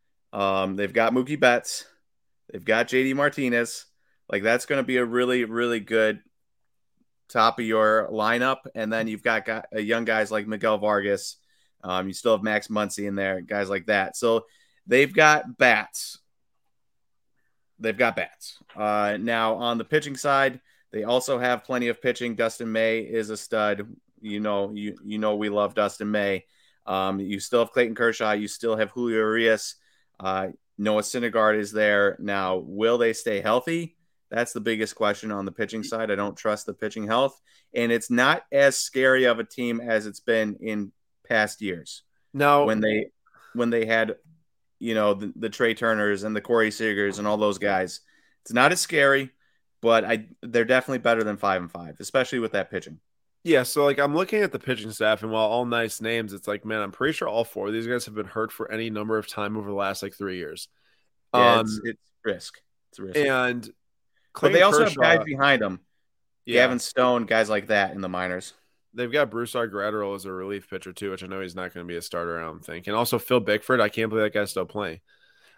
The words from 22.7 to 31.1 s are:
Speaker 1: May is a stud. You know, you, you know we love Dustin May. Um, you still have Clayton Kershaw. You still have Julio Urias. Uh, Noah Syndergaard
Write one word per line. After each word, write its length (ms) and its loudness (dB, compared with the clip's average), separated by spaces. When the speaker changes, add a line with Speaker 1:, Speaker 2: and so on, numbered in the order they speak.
Speaker 1:
May 280 2
is 280 -4
a 80 -6
stud. 500 -2
You 180 -6
know, 320 -2
you, 320 -8
you 140 -8
know 180 0
we 140 -2
love 240 0
Dustin 360 -2
May. 360 -2
Um, 340 -2
you 200 -6
still 200 -4
have 120 -2
Clayton 220 0
Kershaw. 380 0
You 160 -4
still 260 -4
have 160 -2
Julio 280 -4
Urias. 560 0
Uh, 300 -4
Noah 240 0
Syndergaard 560 2